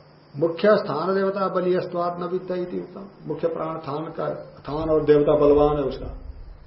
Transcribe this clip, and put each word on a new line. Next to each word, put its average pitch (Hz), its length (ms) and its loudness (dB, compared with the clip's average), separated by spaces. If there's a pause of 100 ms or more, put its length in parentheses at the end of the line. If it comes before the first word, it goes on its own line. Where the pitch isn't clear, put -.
(340)
मुख्य 165 420 2
स्थान 160 380 -2
देवता 196 360 0
बलियस्त्वात् 175 680 -2
न 175 80 -6
विद्ध 185 240 -6
इति 180 280 -6
उत्तम, 196 260 -14 (200)
मुख्य 156 240 -4
प्राण 160 300 -6
थान 156 320 -8
का, - 160 -6 (320)
थान 156 300 -4
और 151 140 4
देवता 147 340 6
बलवान 147 380 6
है 147 80 -2
उसका, - 260 -6 (560)